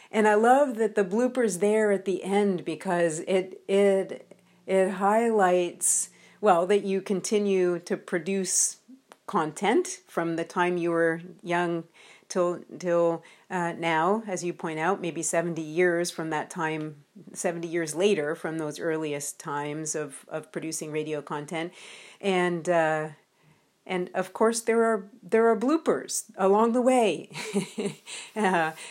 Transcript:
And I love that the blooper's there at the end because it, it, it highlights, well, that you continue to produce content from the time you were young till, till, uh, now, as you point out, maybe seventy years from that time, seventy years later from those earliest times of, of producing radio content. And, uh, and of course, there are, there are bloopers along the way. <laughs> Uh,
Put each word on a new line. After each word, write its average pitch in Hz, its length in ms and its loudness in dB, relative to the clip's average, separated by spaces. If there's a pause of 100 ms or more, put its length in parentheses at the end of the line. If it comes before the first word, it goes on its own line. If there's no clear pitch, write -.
(100)
And 214 160 4
I 214 80 6
love 247 420 6
that 220 180 0
the 202 100 2
blooper's 226 540 0
there 208 340 2
at 190 140 -2
the 185 180 -4
end 196 400 0
because 170 560 0
it, 185 480 -2
it, 196 680 2 (320)
it 190 260 2
highlights, 196 1160 2 (320)
well, 185 280 4
that 202 160 2
you 190 180 0
continue 190 760 0
to 180 180 -6
produce 185 800 -2 (500)
content 190 800 -2
from 170 260 -2
the 165 100 -4
time 180 320 0
you 170 140 0
were 165 300 2 (220)
young 170 420 -2 (440)
till, 175 320 0 (180)
till, 170 440 2 (260)
uh, 175 300 -2
now, 170 480 2
as 180 160 -6
you 175 100 -4
point 156 280 -6
out, 185 200 0
maybe 165 220 -6
seventy 165 400 -2
years 170 480 0
from 160 200 -8
that 151 200 -4
time, 156 540 -6 (280)
seventy 170 360 -6
years 160 260 -4
later 165 400 0
from 160 240 -6
those 156 220 -6
earliest 156 580 -4
times 147 560 -6
of, 151 340 -8
of 160 220 -10
producing 156 400 -8
radio 151 320 -4
content. 160 500 -8 (480)
And, 180 480 0
uh, 156 400 2 (760)
and 180 260 -4
of 185 220 -4
course, 226 260 2
there 226 220 2
are, 226 260 0 (140)
there 226 260 4
are 226 80 4
bloopers 240 680 0 (120)
along 202 360 4
the 247 100 2
way. 233 480 2 (240)
<laughs> 196 480 -6 (340)
Uh, 185 340 2 (200)